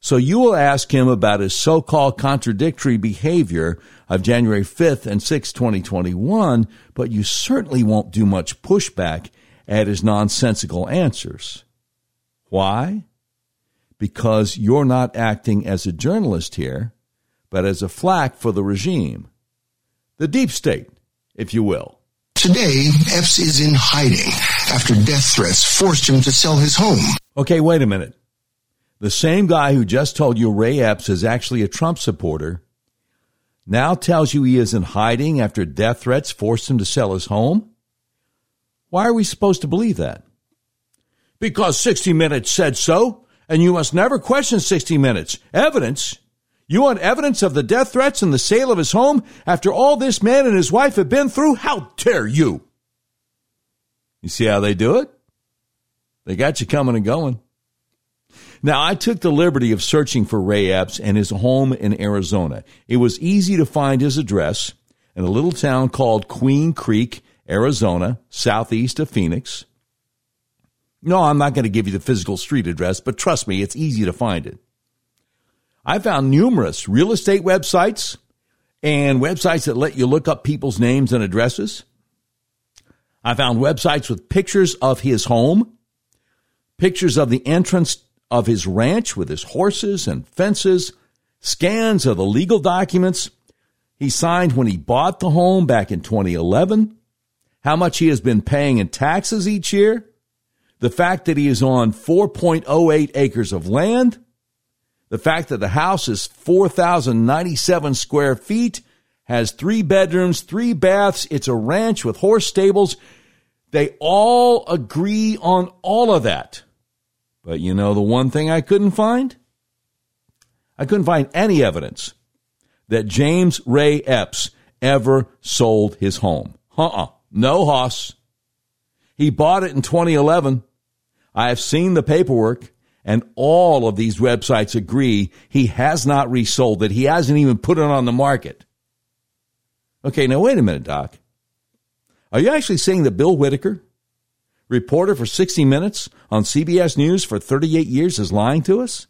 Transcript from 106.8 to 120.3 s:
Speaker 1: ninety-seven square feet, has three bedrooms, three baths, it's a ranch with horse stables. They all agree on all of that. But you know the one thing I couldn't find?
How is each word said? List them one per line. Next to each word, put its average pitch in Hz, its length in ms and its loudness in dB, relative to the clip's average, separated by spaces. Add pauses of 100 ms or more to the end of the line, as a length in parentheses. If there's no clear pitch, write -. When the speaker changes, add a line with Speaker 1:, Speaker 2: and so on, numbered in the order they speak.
Speaker 1:
ninety-seven 156 680 0
square 143 400 0
feet, 226 460 -4 (420)
has 117 280 -2
three 214 300 -2
bedrooms, 180 600 2
three 233 320 -4
baths, 190 580 2
it's 147 160 -4
a 127 80 0
ranch 180 500 -2
with 113 120 -4
horse 208 280 2
stables. 196 500 2 (760)
They 147 280 0
all 233 680 4
agree 196 720 -2
on 180 300 0 (100)
all 220 320 2
of 156 100 2
that. 90 380 -4 (800)
But 82 200 -8
you 90 120 -2
know 101 200 0
the 104 80 0
one 123 280 0
thing 151 220 -2
I 160 100 0
couldn't 202 300 2
find? 240 440 -2 (1400)